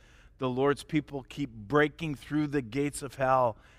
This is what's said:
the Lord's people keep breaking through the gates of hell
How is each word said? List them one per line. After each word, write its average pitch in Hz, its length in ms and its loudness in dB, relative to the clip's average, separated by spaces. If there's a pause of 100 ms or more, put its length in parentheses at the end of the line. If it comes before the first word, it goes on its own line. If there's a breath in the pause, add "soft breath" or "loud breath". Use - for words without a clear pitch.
(380 soft breath)
the 131 100 0
Lord's 135 340 2
people 143 460 -6
keep 143 220 -6
breaking 143 680 0
through 151 320 -2
the 139 140 0
gates 139 400 -4
of 131 120 -10
hell 131 420 4 (220 soft breath)